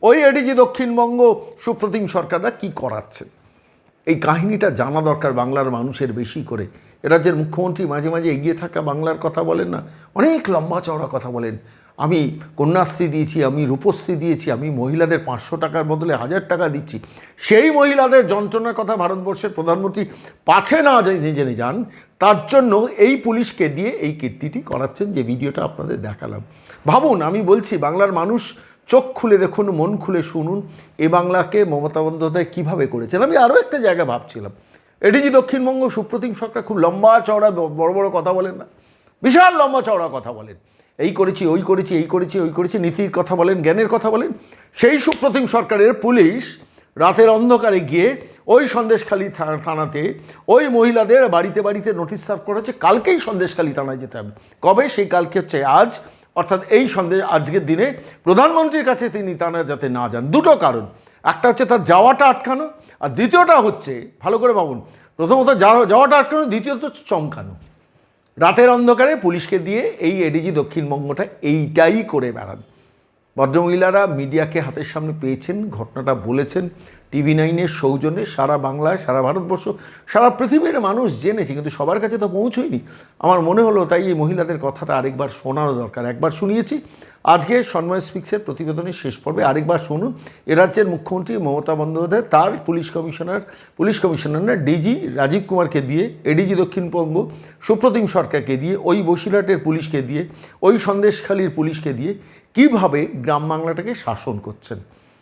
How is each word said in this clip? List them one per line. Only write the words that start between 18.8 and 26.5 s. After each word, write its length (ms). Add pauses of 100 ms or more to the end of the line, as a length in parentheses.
ভারতবর্ষের 540
প্রধানমন্ত্রী 540 (400)
পাছে 380
না 200
জেনে, 300
জেনে 220
যান, 300 (340)
তার 280
জন্য 500
এই 200
পুলিশকে 520
দিয়ে 200
এই 240
কীর্তিটি 480
করাচ্ছেন, 520
যে 100
ভিডিওটা 420
আপনাদের 380
দেখালাম। 380 (460)